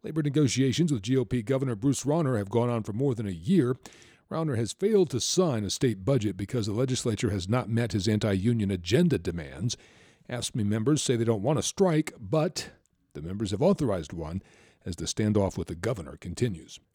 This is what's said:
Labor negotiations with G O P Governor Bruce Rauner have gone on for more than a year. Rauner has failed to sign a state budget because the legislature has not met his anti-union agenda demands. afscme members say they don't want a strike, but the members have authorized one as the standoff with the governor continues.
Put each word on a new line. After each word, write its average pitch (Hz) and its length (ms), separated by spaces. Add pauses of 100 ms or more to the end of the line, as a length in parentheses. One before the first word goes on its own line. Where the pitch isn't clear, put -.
Labor 156 200
negotiations 139 680
with 107 100
G 123 140
O 127 100
P 123 160
Governor 131 320
Bruce 120 300
Rauner 139 340
have 98 100
gone 117 220
on 117 140
for 104 100
more 131 200
than 110 120
a 98 60
year. 123 440 (540)
Rauner 160 260
has 110 160
failed 196 380
to 127 80
sign 131 460
a 92 60
state 101 340
budget 104 320
because 101 300
the 107 60
legislature 120 580
has 95 180
not 117 200
met 113 220
his 101 160
anti-union 107 640
agenda 101 480
demands. 85 580 (540)
afscme 113 360
members 110 360
say 123 140
they 113 80
don't 110 180
want 135 160
a 98 60
strike, 160 520
but 147 540 (440)
the 73 80
members 95 280
have 104 100
authorized 131 520
one 85 280 (460)
as 90 80
the 82 120
standoff 101 520
with 85 80
the 85 80
governor 85 420
continues. 90 640 (160)